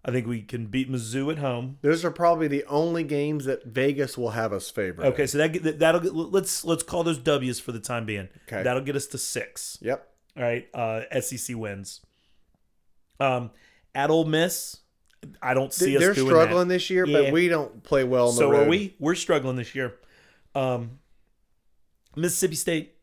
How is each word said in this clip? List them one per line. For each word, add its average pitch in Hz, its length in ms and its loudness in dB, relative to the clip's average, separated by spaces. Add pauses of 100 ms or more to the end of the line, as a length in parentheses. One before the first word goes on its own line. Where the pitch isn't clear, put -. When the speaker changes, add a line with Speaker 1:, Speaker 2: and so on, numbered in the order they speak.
Speaker 1:
I 127 80 -4
think 123 140 -2
we 117 160 -6
can 117 240 -10
beat 127 240 -4
Mizzou 131 420 -4
at 156 60 -6
home. 131 440 -4
Speaker 2:
Those 165 220 2
are 165 60 0
probably 170 360 2
the 143 200 -2
only 165 360 0
games 147 440 -2
that 131 180 -4
Vegas 135 540 -2
will 117 120 -2
have 110 220 -2
us 95 180 -6
favored 95 360 -2
Speaker 1:
Okay, 127 160 2
Speaker 2:
in. - 60 0
Speaker 1:
so 143 100 -2
that, 160 240 0
that, 151 160 -2
that'll 165 240 6
get, 180 120 -4
let's, 170 500 -2
let's 165 180 0
call 175 220 -2
those 160 140 0
W's 127 400 0
for - 140 -10
the 113 80 -10
time 117 240 -6
being. 101 240 -6 (180)
Speaker 2:
Okay. 101 160 -6
Speaker 1:
That'll 127 200 0
get 139 140 -4
us 143 120 -4
to 127 100 -10
six. - 640 -8
Speaker 2:
Yep. 123 280 -6 (280)
Speaker 1:
All 135 60 -6
right, 120 320 -2
uh, 113 360 -4
S 131 220 -4
E 127 40 -10
C 123 180 -8
wins. 101 460 -10 (1160)
Um, 127 320 0 (440)
at 143 160 0
Ole 165 140 4
Miss, 160 540 -2 (600)
I 127 140 0
don't 135 160 0
Speaker 2:
Th-, - 40 -8 (160)
Speaker 1:
see 139 60 2
us 143 60 6
Speaker 2:
they're 190 120 6
Speaker 1:
doing 131 120 2
Speaker 2:
struggling 170 420 6
Speaker 1:
that. 185 60 2
Speaker 2:
this 180 160 -2
year, 185 160 2
Speaker 1:
Yeah. 147 180 4
Speaker 2:
but 139 80 2
we 175 160 4
don't 151 360 -2
play 139 180 2
well 123 260 4
on 120 60 2
Speaker 1:
So 120 140 4
Speaker 2:
the 139 40 6
road. 143 140 6
Speaker 1:
are - 20 4
we. 196 300 0
We're 160 160 0
struggling 135 420 0
this 120 180 -8
year. 127 200 -4 (600)
Um, 127 440 -2 (1160)
Mississippi 170 400 0
State 160 460 -4